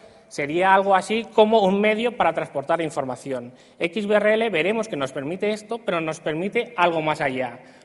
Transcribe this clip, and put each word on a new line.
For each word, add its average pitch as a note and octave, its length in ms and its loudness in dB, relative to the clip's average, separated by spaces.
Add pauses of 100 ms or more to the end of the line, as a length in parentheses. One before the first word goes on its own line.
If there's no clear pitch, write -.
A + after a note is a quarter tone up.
(280)
sería E3+ 460 2
algo G3 200 4
así G#3+ 300 0
como A3 380 4
un G3 180 2
medio G#3+ 340 0
para E3+ 200 2
transportar D#3+ 480 -2
información. C3 720 -6 (240)
X F#3 280 -4
B G#3 100 2
R G#3 180 2
L A3+ 160 0
veremos G3 380 0
que E3 80 -8
nos C3+ 160 -4
permite F3 380 -4
esto, G#3+ 280 -8
pero F3 240 -4
nos D#3+ 180 -6
permite G3+ 560 -4
algo F3 240 2
más D#3 220 -2
allá. B2+ 380 -4 (240)